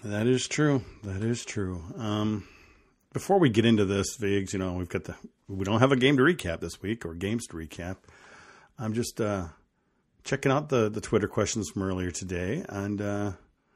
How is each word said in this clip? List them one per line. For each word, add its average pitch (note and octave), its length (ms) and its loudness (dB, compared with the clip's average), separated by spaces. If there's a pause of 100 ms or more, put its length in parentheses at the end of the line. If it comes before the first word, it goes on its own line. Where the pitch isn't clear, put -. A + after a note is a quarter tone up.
That G#2 200 0
is B2+ 220 2
true. C#3+ 380 2 (180)
That G2 180 -6
is A#2 220 -2
true. F#2 400 -6 (140)
Um, G#2+ 500 -2 (680)
before F#3+ 260 2
we D#3 100 6
get G#2+ 160 4
into A2 180 6
this, G2 320 0
Viggs, G2+ 380 0
you G2 60 -2
know, F#2 120 -2
we've F2+ 160 -4
got F#2+ 160 -4
the, E2+ 120 -10 (340)
we F#2+ 160 -4
don't A2 160 4
have C3+ 100 8
a C#3 60 4
game C3+ 180 4
to B2+ 80 6
recap A2 380 0
this - 200 -8
week G#2+ 240 -4
or E2 80 -8
games G2+ 340 -4
to E2+ 100 -12
recap. E2+ 400 -10 (840)
I'm A2 140 -4
just, A#2 260 -4
uh, G2+ 280 -2 (760)
checking - 260 0
out D3 200 2
the, A#2 180 4
the G#2 140 -4
Twitter G2+ 260 2
questions G#2 420 -2
from G2+ 140 -4
earlier F#2 260 -2
today. F#2 600 -4
And, G2+ 320 -4
uh, G2+ 300 -2 (440)